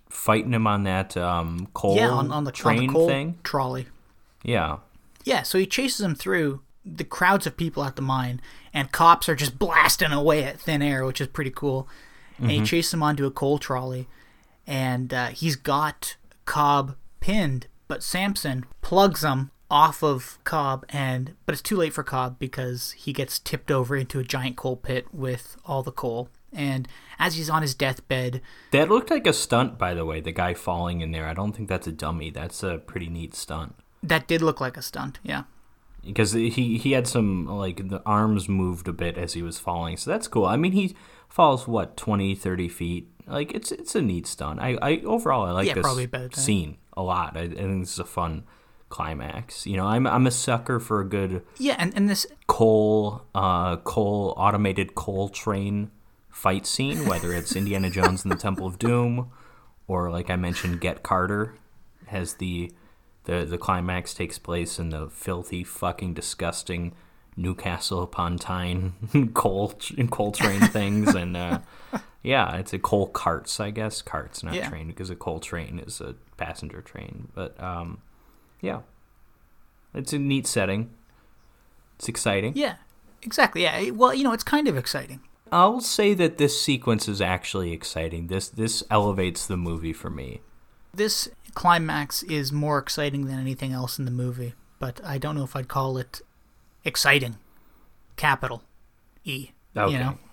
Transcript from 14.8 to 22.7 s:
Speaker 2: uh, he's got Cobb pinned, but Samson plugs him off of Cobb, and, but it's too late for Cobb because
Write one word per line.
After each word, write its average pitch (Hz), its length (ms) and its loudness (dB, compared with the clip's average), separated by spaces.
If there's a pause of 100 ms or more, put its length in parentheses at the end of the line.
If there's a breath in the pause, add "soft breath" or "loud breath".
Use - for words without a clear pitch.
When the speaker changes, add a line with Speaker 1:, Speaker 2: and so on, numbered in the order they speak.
Speaker 2:
uh, 127 160 0
he's 151 280 -2
got 147 600 -2 (300)
Cobb 143 500 4 (240)
pinned, 165 460 2 (200)
but - 160 -6
Samson 180 600 0 (180)
plugs 190 400 6
him 135 280 2 (200)
off 151 320 6
of 143 420 0
Cobb, 139 440 0
and, 131 460 -2 (100)
but - 80 0
it's 143 100 -4
too 214 140 0
late 160 160 2
for 151 100 -4
Cobb 127 360 -2
because 127 540 -6